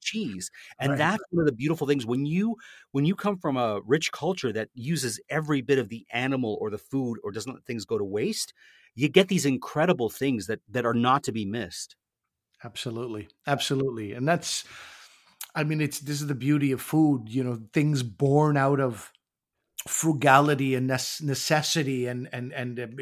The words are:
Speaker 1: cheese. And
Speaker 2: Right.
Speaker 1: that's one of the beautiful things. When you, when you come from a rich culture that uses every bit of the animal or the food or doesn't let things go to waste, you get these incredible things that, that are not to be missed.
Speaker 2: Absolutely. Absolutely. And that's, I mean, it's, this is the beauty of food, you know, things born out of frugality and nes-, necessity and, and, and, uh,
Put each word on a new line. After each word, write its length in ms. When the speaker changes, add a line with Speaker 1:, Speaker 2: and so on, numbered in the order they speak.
Speaker 1:
cheese. 520
And 120
Speaker 2:
Right. 80
Speaker 1:
that's 320
one 120
of 40
the 60
beautiful 360
things. 180
When 180
you, 320
when 120
you 120
come 220
from 180
a 280
rich 280
culture 400
that 200
uses 460
every 340
bit 180
of 80
the 220
animal 500
or 100
the 80
food 460
or 80
doesn't 200
let 120
things 200
go 140
to 60
waste, 480
you 140
get 180
these 200
incredible 640
things 360
that, 220
that 180
are 80
not 300
to 80
be 120
missed. 520
Speaker 2:
Absolutely. 680
Absolutely. 640
And 160
that's, 360
I 100
mean, 160
it's, 200
this 200
is 80
the 60
beauty 360
of 100
food, 480
you 140
know, 160
things 300
born 540
out 220
of 320
frugality 880
and 120
nes-, 340
necessity 840
and, 260
and, 220
and, 260
uh, 60